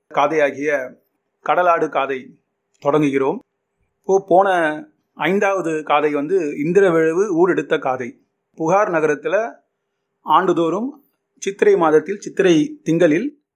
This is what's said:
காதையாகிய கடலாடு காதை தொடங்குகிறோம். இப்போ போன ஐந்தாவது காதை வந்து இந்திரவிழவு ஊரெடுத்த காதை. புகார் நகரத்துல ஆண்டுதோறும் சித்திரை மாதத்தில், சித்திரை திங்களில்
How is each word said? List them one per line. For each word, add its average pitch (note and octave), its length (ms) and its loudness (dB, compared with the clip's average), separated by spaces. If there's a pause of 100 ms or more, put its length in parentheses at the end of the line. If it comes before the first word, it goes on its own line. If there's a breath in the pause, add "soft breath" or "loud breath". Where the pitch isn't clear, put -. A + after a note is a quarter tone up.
(140)
காதையாகிய C#3+ 800 -2 (480)
கடலாடு E3 480 0
காதை C3+ 460 -6 (500)
தொடங்குகிறோம். C#3+ 520 0 (600)
இப்போ F#3+ 280 -2
போன F#3+ 200 4 (680)
ஐந்தாவது F3 720 -2
காதை D3 300 0
வந்து D3+ 520 -4
இந்திரவிழவு E3+ 580 2 (100)
ஊரெடுத்த D#3+ 460 0
காதை. B2+ 380 -6 (380)
புகார் F#3+ 360 0
நகரத்துல D#3+ 600 -2 (680)
ஆண்டுதோறும் F3 840 0 (360)
சித்திரை G3 380 0
மாதத்தில், D#3+ 440 2
சித்திரை E3 640 0
திங்களில் E3 580 0 (140)